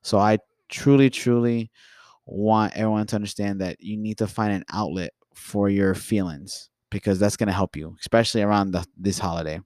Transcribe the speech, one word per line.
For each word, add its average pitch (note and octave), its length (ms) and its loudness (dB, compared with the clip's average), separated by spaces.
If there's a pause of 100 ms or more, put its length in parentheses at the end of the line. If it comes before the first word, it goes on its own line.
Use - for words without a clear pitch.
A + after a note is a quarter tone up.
So - 160 0
I G#2+ 200 6 (320)
truly, C#3 400 6
truly A#2+ 600 0 (540)
want G#2+ 520 2
everyone G#2+ 300 0
to A2+ 100 -4
understand G2+ 420 -4
that F#2 220 -6
you G#2 160 -8
need G#2+ 220 -6
to G#2+ 80 0
find G#2+ 260 -2
an F#2+ 180 -4
outlet F2+ 400 -4 (220)
for G2+ 340 -2
your G2 260 2
feelings, F#2 760 -6 (200)
because G2 300 -2
that's G#2 160 2
gonna G2+ 160 -2
help F#2+ 240 -2
you, D#2 240 -12
especially A#2 440 0
around G2+ 280 2
the, F2 140 -4 (100)
this F#2 240 -4
holiday. E2+ 460 -6